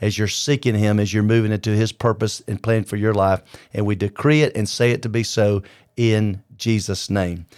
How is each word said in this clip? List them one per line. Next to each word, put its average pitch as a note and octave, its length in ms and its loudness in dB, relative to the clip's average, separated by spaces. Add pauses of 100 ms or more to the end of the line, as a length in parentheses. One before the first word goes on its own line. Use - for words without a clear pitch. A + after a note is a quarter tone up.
as G#2 160 0
you're G#2 120 0
seeking B2 480 -2
him, G#2 240 2
as G2 120 0
you're G#2+ 120 2
moving A2 260 2
into G#2+ 200 -2
his G#2+ 200 0
purpose A2 560 -2
and G#2 160 -6
plan A2 220 0
for G#2 120 -6
your G#2+ 160 0
life. F#2+ 300 2 (320)
And G#2+ 100 -2
we G#2 120 0
decree C#3+ 460 2
it - 140 0
and G#2 120 -2
say A#2+ 240 0
it B2 100 -2
to A#2+ 60 -6
be A2 160 -2
so G#2 400 0 (320)
in G#2+ 440 2 (160)
Jesus' G#2 540 -2
name. F2 360 -2 (120)